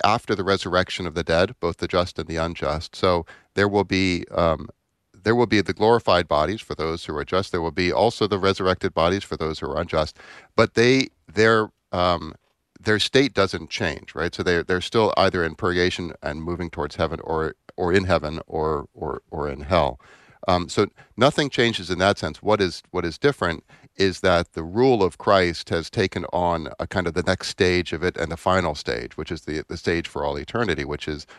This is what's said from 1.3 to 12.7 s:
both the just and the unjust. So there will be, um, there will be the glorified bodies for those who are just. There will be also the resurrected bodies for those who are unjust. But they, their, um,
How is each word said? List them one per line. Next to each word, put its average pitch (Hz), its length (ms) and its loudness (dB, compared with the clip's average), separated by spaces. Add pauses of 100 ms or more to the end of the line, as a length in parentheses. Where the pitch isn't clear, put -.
both 85 180 -4
the 87 100 -4
just 90 300 -2
and 80 100 -6
the 82 100 -6
unjust. 80 580 -4
So 90 300 2 (300)
there 101 120 2
will 101 160 2
be, 92 480 0
um, 82 380 0 (440)
there 107 220 0
will 120 100 4
be 104 160 2
the 92 120 0
glorified 104 540 4
bodies 78 340 0
for - 120 -10
those 80 320 -4
who 78 120 -8
are 71 80 -6
just. 95 260 -2
There 87 100 -2
will 82 100 -2
be 87 200 0
also 107 360 2
the 95 120 0
resurrected 92 540 0
bodies 90 300 2
for - 120 -10
those 78 240 -4
who 73 100 -6
are 71 100 -4
unjust. 80 380 -2 (380)
But 113 200 2
they, 127 340 4 (180)
their, 110 420 4 (220)
um, 87 420 0 (460)